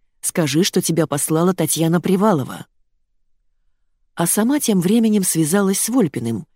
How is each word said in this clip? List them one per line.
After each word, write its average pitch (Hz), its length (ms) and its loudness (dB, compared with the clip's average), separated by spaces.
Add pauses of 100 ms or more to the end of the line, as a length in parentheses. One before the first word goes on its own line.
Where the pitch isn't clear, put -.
(200)
Скажи, 156 440 0
что - 180 0
тебя 165 260 0
послала 160 460 0
Татьяна 165 480 0
Привалова». 180 680 0 (1500)
А 170 120 -2
сама 247 320 0
тем 196 220 2
временем 214 420 2
связалась 190 560 0
с - 80 -4
Вольпиным, 123 580 -2 (100)